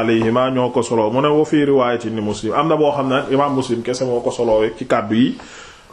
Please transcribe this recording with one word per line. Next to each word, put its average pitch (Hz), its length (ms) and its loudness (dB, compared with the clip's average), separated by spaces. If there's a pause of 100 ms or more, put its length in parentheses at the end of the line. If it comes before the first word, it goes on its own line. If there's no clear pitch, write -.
alayhima 117 460 2
ñoo 127 200 0
ko 127 120 0
solo. 113 260 0
Mu 127 120 0
ne 143 60 2
wa 151 180 4
fii 151 200 2
riwaayatin 120 500 0
li 110 60 -4
Muslim, 104 320 -4
am 147 140 2
na 160 100 2
boo 143 140 2
xam 139 180 -2
ne 135 140 0 (100)
imaam 139 220 2
Muslim 120 260 -2
kese 127 240 -4
moo 120 160 0
ko 123 100 -2
solo 110 300 2 (160)
ci 127 80 -8
kàddu 110 300 0
yi. 123 200 2 (580)